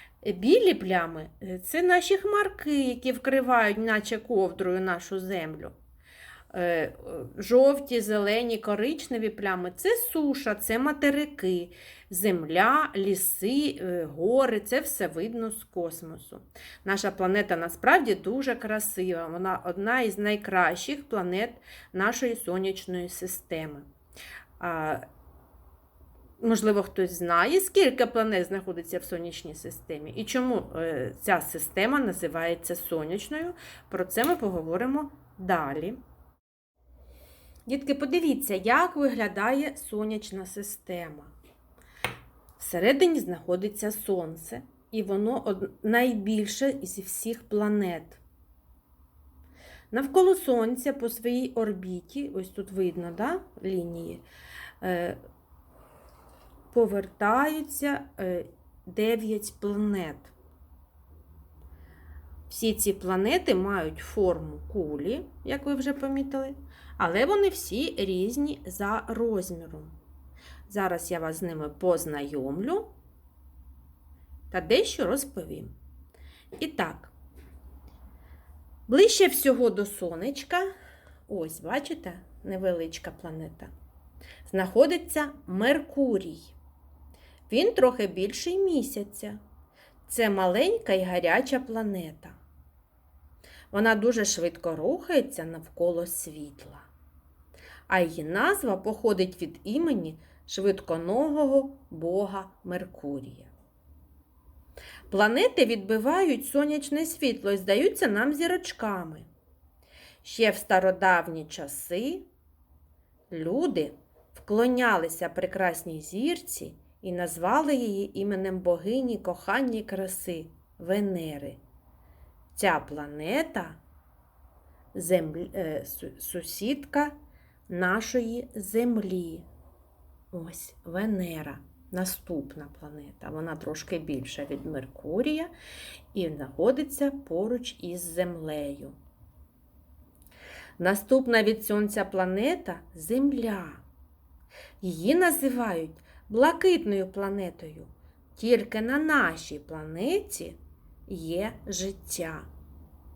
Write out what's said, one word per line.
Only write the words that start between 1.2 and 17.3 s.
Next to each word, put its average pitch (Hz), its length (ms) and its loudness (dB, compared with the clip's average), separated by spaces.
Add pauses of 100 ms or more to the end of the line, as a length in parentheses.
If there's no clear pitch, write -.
е, — 185 200 -6
це 320 180 -2
наші 359 360 6
хмарки, 392 640 2
які 254 280 0
вкривають, 247 640 4
наче 220 400 0
ковдрою, 190 640 0
нашу 185 380 -2
землю. 175 520 -6 (840)
Е, 180 80 -2
е, 170 300 2 (460)
жовті, 254 640 6
зелені, 214 560 2
коричневі 220 720 -2
плями — 185 460 -2
це - 200 0
суша, 277 600 0
це 226 240 0
материки, 285 880 0 (400)
земля, 190 840 4
ліси, 208 840 0
е, 175 240 -2
гори. 214 540 2
Це 247 200 0
все - 280 -2
видно 220 440 -4
з 220 120 -12
космосу. 165 800 -8 (440)
Наша 196 260 0
планета 190 440 2